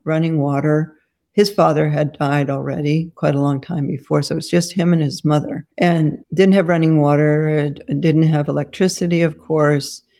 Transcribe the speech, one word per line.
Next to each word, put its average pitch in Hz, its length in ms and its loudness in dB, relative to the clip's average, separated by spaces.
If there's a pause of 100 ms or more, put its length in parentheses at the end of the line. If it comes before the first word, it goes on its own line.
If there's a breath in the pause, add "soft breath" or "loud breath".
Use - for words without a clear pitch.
running 160 380 -2
water. 151 540 0 (400 soft breath)
His 208 140 4
father 160 400 2
had 147 300 -2
died 143 320 0
already 147 640 -4
quite 151 220 0
a 139 40 0
long 139 200 0
time 160 260 -6
before, 151 360 -2
so 147 120 -6
it - 20 -2
was 156 120 -8
just 175 240 0
him 175 200 0
and 165 80 2
his 143 240 -4
mother, 151 400 -2 (140)
and 165 400 0 (160)
didn't 190 200 4
have 196 120 2
running 160 340 2
water, 151 480 2
it 147 520 -4
didn't 160 240 2
have 151 240 0
electricity, 170 760 -2
of 156 160 -2
course, 147 640 -2 (180)